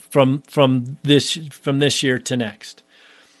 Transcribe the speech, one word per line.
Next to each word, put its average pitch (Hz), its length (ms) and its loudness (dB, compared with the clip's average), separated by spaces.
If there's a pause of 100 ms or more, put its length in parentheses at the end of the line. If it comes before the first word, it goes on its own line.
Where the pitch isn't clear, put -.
(100)
from, 139 320 2
from 131 600 0
this, 143 360 2 (120)
from 139 280 -4
this 143 240 0
year 127 160 0
to - 180 -6
next. - 460 -10 (580)